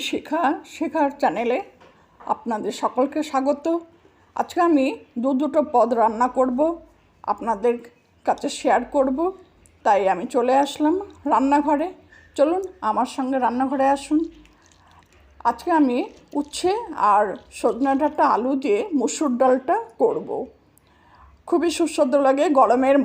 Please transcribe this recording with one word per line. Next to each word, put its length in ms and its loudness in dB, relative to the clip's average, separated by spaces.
শিখা, 340 -4
শিখার 360 -2
চ্যানেলে 380 0
আপনাদের 400 -4
সকলকে 380 0
স্বাগত। 360 -2
আজকে 280 -4
আমি 180 4
দু 80 0
দুটো 200 0
পদ 140 4
রান্না 280 2
করব, 200 0
আপনাদের 420 -2
কাছে 220 -2
শেয়ার 240 2
করব, 240 0
তাই 160 4
আমি 100 -4
চলে 200 2
আসলাম 300 -2
রান্নাঘরে। 560 2
চলুন 240 2
আমার 260 -2
সঙ্গে 280 -4
রান্নাঘরে 420 0
আসুন। 240 -2
আজকে 200 -6
আমি 180 2
উচ্ছে 300 -2
আর 120 4
সজনে 420 0
ডাঁটা 240 0
আলু 180 0
দিয়ে 160 2
মুসুর 300 -2
ডালটা 360 2
করব। 260 0
খুবই 300 0
সুস্বাদু 480 0
লাগে 180 2
গরমের 460 4